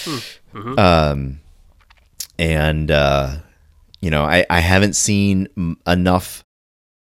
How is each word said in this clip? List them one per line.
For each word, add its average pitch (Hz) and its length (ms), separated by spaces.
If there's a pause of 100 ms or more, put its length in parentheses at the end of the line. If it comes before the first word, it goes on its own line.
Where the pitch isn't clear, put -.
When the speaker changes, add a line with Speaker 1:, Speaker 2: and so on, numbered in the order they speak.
Speaker 1:
Hmm. 123 540
Mm-hmm. 120 220
Speaker 2:
Um, 73 600 (1000)
and, 78 500
uh, 69 480 (640)
you 90 80
know, 76 160
I, 85 240
I 87 120
haven't 92 340
seen 101 600
m-, 82 300
enough 90 580 (760)